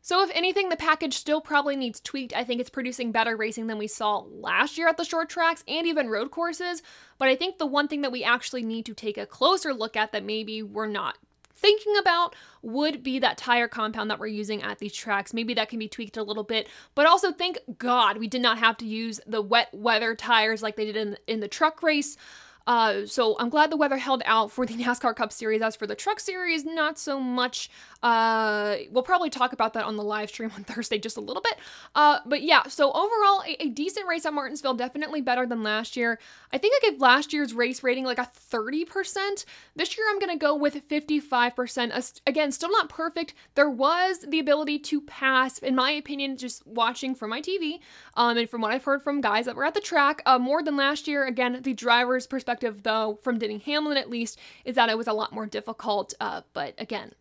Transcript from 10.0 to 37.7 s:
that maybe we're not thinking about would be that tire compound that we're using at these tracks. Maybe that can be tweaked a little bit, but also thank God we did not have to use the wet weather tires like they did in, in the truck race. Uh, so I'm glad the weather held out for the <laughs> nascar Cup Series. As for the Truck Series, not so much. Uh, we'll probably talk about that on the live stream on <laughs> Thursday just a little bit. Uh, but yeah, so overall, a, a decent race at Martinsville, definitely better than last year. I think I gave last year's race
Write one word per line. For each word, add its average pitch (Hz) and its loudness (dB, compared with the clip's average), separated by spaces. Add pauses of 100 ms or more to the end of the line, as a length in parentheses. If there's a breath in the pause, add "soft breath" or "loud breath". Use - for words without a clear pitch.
that 202 -4
maybe 220 -6
we're 208 -6
not 202 -4 (380)
thinking 415 2
about 349 2 (260 loud breath)
would 269 -2
be 262 -4
that 247 0
tire 240 2
compound 214 -4
that - -4
we're 214 -6
using 208 -6
at 202 -8
these 202 -10
tracks. 202 -4
Maybe 226 -2
that 220 0
can 226 -8
be 214 -6
tweaked 220 -10
a 214 -4
little 208 -4
bit, 220 -2 (260 loud breath)
but 294 6
also 359 6
thank 349 -4 (220)
God 240 4
we 220 -8
did 247 -2
not 226 4
have 226 4
to 233 -12
use 220 -6
the 214 -2
wet 226 4
weather 226 2
tires 220 2
like 214 -4
they 214 -2
did 208 -6
in, 208 -4
in 220 -4
the 202 -4
truck 320 0
race. 302 0 (520 loud breath)
Uh, 214 2
so 220 2
I'm 240 -2
glad 302 4
the 311 -2
weather 285 2
held 254 -2
out 220 4
for 254 -2
the 226 -8
<laughs> 240 -4
nascar 247 0
Cup 220 -2
Series. 220 0
As 226 -2
for 214 -6
the 208 -6
Truck 403 -4
Series, 349 -2
not 320 -2
so 277 -4
much. 247 -2 (320 loud breath)
Uh, 220 2 (140)
we'll 247 2
probably 349 2
talk 247 0
about 226 0
that 220 -2
on 214 -4
the 208 -4
live 214 -4
stream 226 -8
on 196 -14
<laughs> - -
Thursday 220 -6
just 220 -6
a 214 -8
little 208 -6
bit. - 0 (360 loud breath)
Uh, 294 6
but 262 0
yeah, 302 6
so 277 2
overall, 403 4
a, - -6
a 285 -2
decent 370 -4
race 330 -2
at 302 0
Martinsville, 277 -2
definitely 285 -4
better 247 2
than 233 -4
last 214 -2
year. 233 0 (320 loud breath)
I 262 -4
think 440 4
I 453 4
gave 277 -2
last 277 6
year's 285 0
race 240 -2